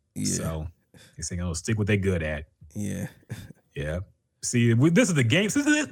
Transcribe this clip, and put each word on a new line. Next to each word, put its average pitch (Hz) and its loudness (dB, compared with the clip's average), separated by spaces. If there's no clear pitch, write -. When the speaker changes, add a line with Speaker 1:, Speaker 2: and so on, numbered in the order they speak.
Speaker 1:
Yeah. 101 -2
Speaker 2:
So 80 -4
they 78 -14
say, 90 -8
"Oh, 87 -2
stick 110 -4
what 104 0
they 104 4
good 92 0
at." 76 -6
Speaker 1:
Yeah. 98 -6
Speaker 2:
Yeah. 78 -6
See, 117 4
we, 147 6
this 190 4
is 170 0
the 135 4
game. 151 2
This 208 -2
is 285 0
it. 302 2